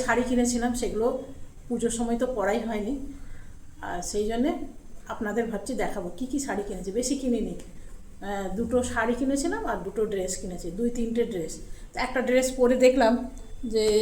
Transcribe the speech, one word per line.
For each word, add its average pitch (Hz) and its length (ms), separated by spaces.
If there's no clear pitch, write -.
শাড়ি 240 260
কিনেছিলাম, 240 420
সেগুলো 220 260
পুজোর 233 320
সময় 233 240
তো 254 60
পরাই 208 300
হয়নি। 220 260
আর 185 120
সেই 208 180
জন্যে 240 220
আপনাদের 214 380
ভাবছি 202 220
দেখাবো 185 240
কী 254 140
কী 294 140
শাড়ি 202 220
কিনেছি। 185 240
বেশি 247 300
কিনিনি, 226 360
আহ, - 880
দুটো 233 260
শাড়ি 240 320
কিনেছিলাম 277 460
আর 208 140
দুটো 196 160
ড্রেস 185 300
কিনেছি, 180 300
দুই 233 260
তিনটে 233 340
ড্রেস। 180 220
তো - 160
একটা 254 220
ড্রেস 254 200
পরে 254 180
দেখলাম 254 280
যে 220 100